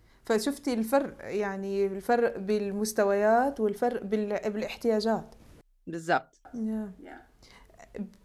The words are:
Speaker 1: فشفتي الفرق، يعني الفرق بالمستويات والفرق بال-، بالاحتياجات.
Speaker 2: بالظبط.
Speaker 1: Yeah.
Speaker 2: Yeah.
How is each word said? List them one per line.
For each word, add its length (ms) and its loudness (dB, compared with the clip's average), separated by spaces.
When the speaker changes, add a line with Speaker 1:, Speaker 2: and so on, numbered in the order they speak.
Speaker 1:
فشفتي 480 0
الفرق، 460 0
يعني 680 -2
الفرق 500 0
بالمستويات 1200 2
والفرق 440 0
بال-، 460 -2
بالاحتياجات. 840 0
Speaker 2:
بالظبط. 520 -2
Speaker 1:
Yeah. 520 -6
Speaker 2:
Yeah. 960 -18